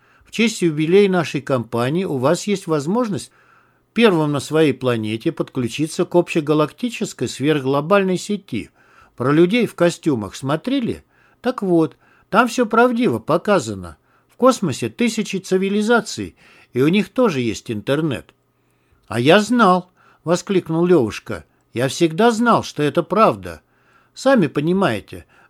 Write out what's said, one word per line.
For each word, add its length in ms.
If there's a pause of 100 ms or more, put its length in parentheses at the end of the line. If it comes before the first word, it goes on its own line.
(240)
«В 60
честь 320
юбилея 460
нашей 320
компании 640
у 140
вас 280
есть 220
возможность 640 (600)
первым 360
на 80
своей 340
планете 600
подключиться 720
к 100
общегалактической 1120
сверхглобальной 880
сети. 540 (460)
Про 160
людей 340
в 80
костюмах 640
смотрели? 680 (360)
Так 220
вот, 340 (340)
там 160
всё 180
правдиво 540
показано. 800 (320)
В 80
космосе 520
тысячи 500
цивилизаций, 1000 (360)
и 80
у 60
них 220
тоже 320
есть 320
интернет». 640 (720)
«А 100
я 220
знал», 500 (320)
воскликнул 640
Левушка. 580 (300)
Я 140
всегда 420
знал, 320
что 220
это 180
правда. 600 (520)
Сами 320
понимаете, 800 (260)